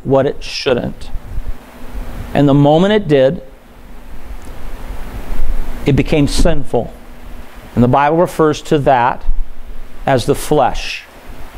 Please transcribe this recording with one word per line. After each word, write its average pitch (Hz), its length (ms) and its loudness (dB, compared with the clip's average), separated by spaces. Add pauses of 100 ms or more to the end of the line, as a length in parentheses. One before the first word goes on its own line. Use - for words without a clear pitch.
what 135 220 2
it - 180 -4
shouldn't. - 680 -4 (1200)
And 143 140 4
the 139 60 4
moment 151 400 4
it 208 140 0
did, 143 340 2 (2500)
it 135 100 2
became 143 320 2
sinful. - 640 2 (840)
And 113 80 4
the 123 60 4
Bible 143 280 2
refers 160 460 0
to - 160 0
that 127 440 0 (840)
as 131 200 0
the 139 100 0
flesh. - 680 -2 (540)